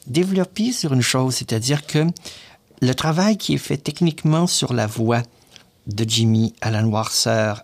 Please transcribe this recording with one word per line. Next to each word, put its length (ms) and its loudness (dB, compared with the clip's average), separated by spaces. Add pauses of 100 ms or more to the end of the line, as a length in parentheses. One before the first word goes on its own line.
développiez 680 0
sur 200 -2
une 80 4
chose, 340 0
c'est-à-dire 520 -2
que 180 0 (760)
le 120 2
travail 440 0
qui 160 -4
est 40 0
fait 200 -4
techniquement 720 0
sur 260 -2
la 120 0
voix 380 0 (640)
de 200 -2
Jimmy 540 2
à 100 -2
la 120 0
Noirceur, 800 0